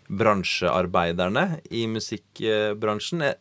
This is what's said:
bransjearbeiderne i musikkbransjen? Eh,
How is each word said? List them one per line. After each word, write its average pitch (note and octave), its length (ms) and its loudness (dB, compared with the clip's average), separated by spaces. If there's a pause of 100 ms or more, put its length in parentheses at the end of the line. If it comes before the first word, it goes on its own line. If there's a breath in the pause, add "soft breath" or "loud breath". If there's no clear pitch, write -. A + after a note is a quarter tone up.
bransjearbeiderne F#2 1300 2 (260)
i A2+ 160 -4
musikkbransjen? G#2+ 1400 -2
Eh, C#3+ 200 0